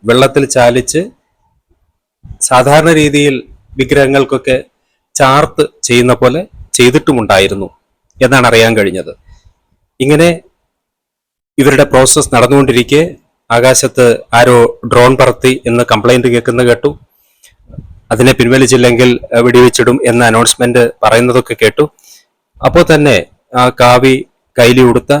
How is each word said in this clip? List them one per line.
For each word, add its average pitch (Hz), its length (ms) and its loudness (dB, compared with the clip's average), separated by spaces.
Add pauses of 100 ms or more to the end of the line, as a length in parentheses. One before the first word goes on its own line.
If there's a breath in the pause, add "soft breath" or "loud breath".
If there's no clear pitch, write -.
വെള്ളത്തിൽ 135 400 0
ചാലിച്ച് 127 680 -2 (1300)
സാധാരണ 143 520 2
രീതിയിൽ 147 500 0 (340)
വിഗ്രഹങ്ങൾക്കൊക്കെ 135 880 -2 (500)
ചാർത്ത് 147 520 0 (160)
ചെയ്യുന്ന 120 320 0
പോലെ 127 320 -2 (260)
ചെയ്തിട്ടുമുണ്ടായിരുന്നു 104 1000 0 (520)
എന്നാണ് 127 240 0
അറിയാൻ 113 300 2
കഴിഞ്ഞത്. 95 400 -8 (840)
ഇങ്ങനെ 156 400 0 (1160)
ഇവരുടെ 139 260 2
പ്രോസസ് 131 500 0
നടന്നുകൊണ്ടിരിക്കെ 135 800 0 (360)
ആകാശത്ത് 120 680 0 (140)
ആരോ 120 540 2
ഡ്രോൺ 123 300 2
പറത്തി 127 500 0
എന്ന് 120 240 -2
കംപ്ലൈന്റ് 120 380 0
കേൾക്കുന്ന 120 340 -2
കേട്ടു. 123 360 -2 (1120 soft breath)
അതിനെ 120 220 0
പിൻവലിച്ചില്ലെങ്കിൽ, 123 880 0 (140)
ഏഹ്, 117 80 2
വെടിവെച്ചിടും 123 640 2
എന്ന 120 180 0
അനൗൺസ്മെന്റ് 117 680 0 (100)
പറയുന്നതൊക്കെ 120 520 0
കേട്ടു. 117 360 -2 (760 soft breath)
അപ്പോൾ 165 200 2 (100)
തന്നെ 139 320 0 (300)
ആ 127 120 2
കാവി 127 560 2 (340)
കൈലി 123 220 2
ഉടുത്ത 123 400 2